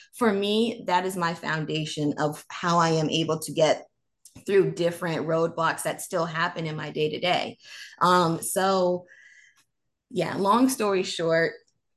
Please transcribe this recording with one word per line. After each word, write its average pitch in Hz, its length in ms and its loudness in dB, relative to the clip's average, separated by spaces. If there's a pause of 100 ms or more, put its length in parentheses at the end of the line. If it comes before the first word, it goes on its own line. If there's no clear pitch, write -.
(140)
for 226 200 2
me, 208 540 0
that 180 180 2
is 190 100 -4
my 170 180 -2
foundation 156 840 -4
of 151 300 -2
how 170 300 0
I 165 100 4
am 160 200 2
able 156 300 0
to - 140 -10
get 156 340 2 (580)
through 190 260 4
different 170 540 -2
roadblocks 165 580 0
that 151 180 -4
still 170 240 -4
happen 165 420 -4
in 156 80 -6
my 151 160 -8
day-to-day. 151 680 -2 (440)
Um, 170 400 4
so 185 640 0 (1080)
yeah, 165 240 -2
long 214 340 4
story 202 340 0
short, 165 500 0 (440)